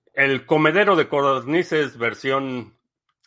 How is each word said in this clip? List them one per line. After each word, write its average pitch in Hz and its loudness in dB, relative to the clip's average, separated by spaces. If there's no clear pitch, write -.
el 135 0
comedero 165 2
de 156 0
codornices 139 -2
versión 127 -6